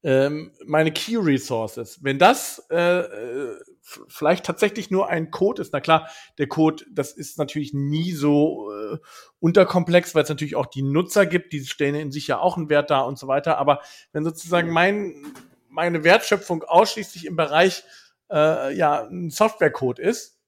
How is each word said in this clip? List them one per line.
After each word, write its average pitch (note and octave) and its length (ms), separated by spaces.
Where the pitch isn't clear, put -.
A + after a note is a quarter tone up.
ähm, C#3+ 480
meine D#3 260
Key G#3+ 260
Resources, B2+ 840
wenn C#3 140
das, G#3 540
äh, D#3+ 40
äh, A#2+ 500
f-, - 240
vielleicht E3 400
tatsächlich G#3 420
nur F#3+ 200
ein E3 200
Code G#3 320
ist, - 120
na C#3+ 60
klar, D#3+ 300
der C#3+ 80
Code, D#3 440
das C#3 200
ist - 260
natürlich D3 380
nie D3+ 360
so, D3 600
äh, G#2 260
unterkomplex, F3 760
weil D3+ 80
es - 60
natürlich D3 260
auch C#3+ 100
die C3+ 160
Nutzer E3+ 460
gibt, F3 260
die C#3+ 120
stellen C#3+ 280
in D3 180
sich C#3+ 140
ja B2+ 140
auch F3 180
einen D#3 120
Wert D3 200
dar C3+ 160
und C3 140
so C3+ 80
weiter, C#3+ 320
aber C#3+ 220
wenn D3+ 120
sozusagen E3+ 480
mein, F#3 420
meine E3+ 340
Wertschöpfung F3+ 600
ausschließlich F3 640
im E3+ 80
Bereich, E3 480
äh, D3+ 440
ja, D3+ 320
ein F3 220
Softwarecode D3+ 680
ist - 480